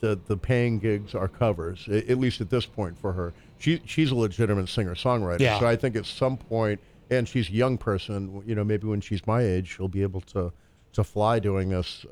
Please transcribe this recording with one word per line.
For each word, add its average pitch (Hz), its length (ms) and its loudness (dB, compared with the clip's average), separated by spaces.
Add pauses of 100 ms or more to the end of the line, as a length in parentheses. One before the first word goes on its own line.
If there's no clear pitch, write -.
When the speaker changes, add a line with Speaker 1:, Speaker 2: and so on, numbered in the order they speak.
Speaker 1:
that 107 260 0
the 104 100 0
paying 120 420 2
gigs 104 360 -2
are 95 140 -2
covers, 90 600 -2
a-, 110 220 2
at 127 80 4
least 127 240 0
at 92 80 -6
this 123 160 0
point 90 320 -6
for 98 140 -4
her. 87 200 -4 (260)
She, 165 280 0
she's 156 240 2
a 131 40 0
legitimate 104 540 2
singer-songwriter, 98 720 0
Speaker 2:
Yeah. 110 180 4
Speaker 1:
so 117 80 4
I 117 100 4
think 117 200 -2
at 104 100 -4
some 131 300 -2
point, 110 440 -2 (300)
and 123 180 2
she's 110 200 0
a 90 40 -8
young 123 260 4
person, 98 480 -2
w-, 98 220 -12
you 113 60 -2
know, 104 100 0
maybe 107 220 0
when 104 140 0
she's 98 260 -4
my 117 160 2
age, 92 340 0
she'll 95 120 -4
be 95 140 -2
able 95 200 -2
to, 87 300 -4 (400)
to 107 120 2
fly 110 340 2
doing 95 320 0
this, 90 420 -2